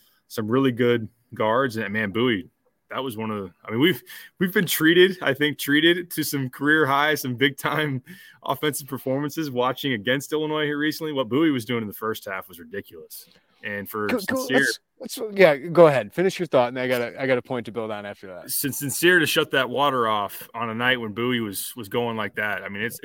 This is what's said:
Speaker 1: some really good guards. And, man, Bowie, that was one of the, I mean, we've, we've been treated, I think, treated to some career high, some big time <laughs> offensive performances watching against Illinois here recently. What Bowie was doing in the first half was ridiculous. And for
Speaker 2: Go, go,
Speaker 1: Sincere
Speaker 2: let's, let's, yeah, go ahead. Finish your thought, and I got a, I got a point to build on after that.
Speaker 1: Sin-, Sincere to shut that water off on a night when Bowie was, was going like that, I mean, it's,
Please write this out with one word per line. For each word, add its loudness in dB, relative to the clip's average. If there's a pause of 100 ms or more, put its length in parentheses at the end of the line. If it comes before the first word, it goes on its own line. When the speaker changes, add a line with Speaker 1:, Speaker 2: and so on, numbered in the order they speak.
(280)
Speaker 1:
some -6
really 2
good 2 (260)
guards. 0
And, -6
man, -2
Bowie, 0 (420)
that -6
was -6
one -6
of -6
the, -14 (120)
I -12
mean, 0
we've, 2 (360)
we've 0
been 2
treated, 6
I 2
think, -2
treated 2
to -4
some -4
career 2
high, 2
some -4
big 2
time -2 (240)
<laughs> -20
offensive -2
performances -4
watching 0
against -2
Illinois -2
here -2
recently. -2
What -2
Bowie 2
was 0
doing -2
in -6
the -10
first -6
half -10
was -18
ridiculous. -14 (380)
And -8
for -4
Speaker 2:
Go, 0
go, -2
Speaker 1:
Sincere 2 (320)
Speaker 2:
let's, -12
let's, -8
yeah, 8
go 6
ahead. 4
Finish 0
your -4
thought, 4
and -6
I -2
got 2
a, -6
I 0
got 4
a -6
point -6
to -12
build -4
on -8
after -12
that. -12
Speaker 1:
Sin-, -2
Sincere 2
to 2
shut 0
that 2
water 2
off -4
on -6
a -6
night 0
when -8
Bowie 0
was, -6
was -12
going -2
like -6
that, -4
I -10
mean, -8
it's, -6